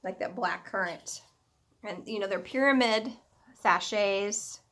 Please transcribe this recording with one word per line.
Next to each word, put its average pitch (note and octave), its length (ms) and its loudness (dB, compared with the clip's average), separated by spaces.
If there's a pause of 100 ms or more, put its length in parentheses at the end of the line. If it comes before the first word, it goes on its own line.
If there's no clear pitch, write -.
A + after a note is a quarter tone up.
like, F#3+ 160 -8
that - 160 -4
black F3+ 300 -4
currant. - 580 -6 (640)
And, F#3 240 -10
you G#3+ 100 -4
know, G3+ 80 -2
they're F#3+ 140 -2
pyramid B3+ 720 4 (480)
sachets G3+ 1000 0 (120)